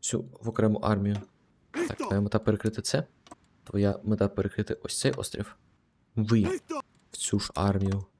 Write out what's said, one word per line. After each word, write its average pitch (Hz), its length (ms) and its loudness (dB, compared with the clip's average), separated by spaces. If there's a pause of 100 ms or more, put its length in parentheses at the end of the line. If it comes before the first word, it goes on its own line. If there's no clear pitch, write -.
Цю - 240 -2 (160)
в 113 80 -6
окрему 110 300 2
армію. 101 380 2 (720)
Так, - 80 -4
твоя 202 240 0
мета 104 180 0
перекрити 107 440 0
це. - 220 0 (600)
Твоя 101 400 2
мета 101 240 2
перекрити 101 540 -2
ось - 180 -6
цей 139 120 2
острів. - 440 -6 (600)
Ви 110 260 4 (680)
в - 60 -18
цю - 240 -2
ж - 140 -8
армію. 98 500 0 (160)